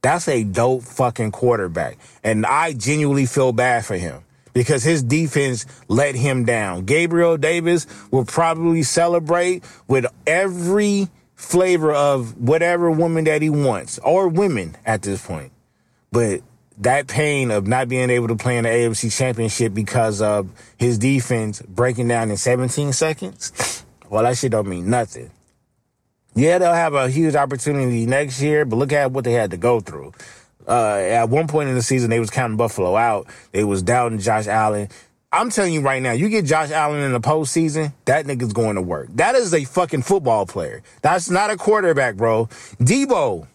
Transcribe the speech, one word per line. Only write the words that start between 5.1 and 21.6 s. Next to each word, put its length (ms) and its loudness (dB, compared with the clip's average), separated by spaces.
let 300 2
him 280 0
down. 400 -2
Gabriel 520 2
Davis 500 0
will 140 2
probably 580 0
celebrate 800 0
with 180 2
every 840 0
flavor 560 2
of 440 0
whatever 540 2
woman 340 2
that 160 2
he 100 2
wants, 500 -2
or 260 2
women 580 0
at 180 -2
this 220 -6
point. 280 -12
But 300 0
that 280 0
pain 460 0
of 160 0
not 200 0
being 220 0
able 180 2
to 80 -2
play 200 -2
in 80 0
the 60 0
A 200 2
F 60 -4
C 140 -4
Championship 640 -2
because 460 -2
of 300 0
his 220 0
defense 640 -2